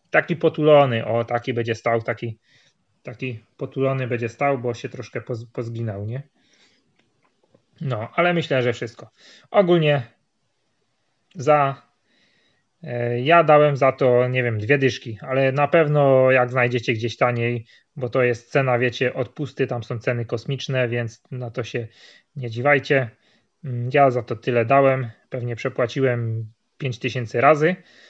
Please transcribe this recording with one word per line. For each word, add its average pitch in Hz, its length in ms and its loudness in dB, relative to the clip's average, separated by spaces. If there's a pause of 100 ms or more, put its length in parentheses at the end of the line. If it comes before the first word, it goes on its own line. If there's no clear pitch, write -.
taki 160 260 0
potulony, 147 720 4
o, 113 200 -2
taki 120 280 -4
będzie 117 220 -2
stał, 117 260 -2
taki, 113 380 -8 (640)
taki 123 420 -10 (120)
potulony 135 500 -2
będzie 117 220 -4
stał, 143 280 -2
bo 120 160 -4
się 117 160 -12
troszkę 120 320 -12
poz-, 120 320 -8
pozginał, 113 520 -8
nie? 123 180 -8 (1600)
No, 120 340 -6
ale 175 180 2
myślę, 147 280 0
że 120 120 0
wszystko. - 360 -12 (420)
Ogólnie 165 520 4 (1300)
za, 143 460 2 (1000)
e, 120 380 -4
ja 165 220 6
dałem 151 340 6
za 135 140 4
to, 123 360 4
nie 127 160 0
wiem, 117 160 -2
dwie 117 180 2
dyszki, 123 440 -2
ale 135 300 0
na 143 160 0
pewno 143 640 4
jak 123 200 2
znajdziecie 123 420 0
gdzieś 113 240 -6
taniej, 120 480 -2 (300)
bo 127 140 -8
to 131 140 0
jest 120 280 -2
cena, 131 280 2
wiecie, 123 340 -2
odpusty, 135 540 -6
tam 120 160 -6
są 120 160 -8
ceny 120 260 -4
kosmiczne, 127 640 -4
więc 117 440 -6
na 123 200 -10
to 120 120 -6
się 113 240 -8 (480)
nie 127 140 -10
dziwajcie. 131 600 -2 (540)
Mm, 123 300 -8
ja 139 180 4
za 123 120 -4
to 113 120 -8
tyle 120 300 -2
dałem, 135 440 2 (200)
pewnie 120 260 -8
przepłaciłem 120 920 -4 (300)
pięć 127 220 -8
tysięcy 120 420 -6
razy, 156 340 4 (340)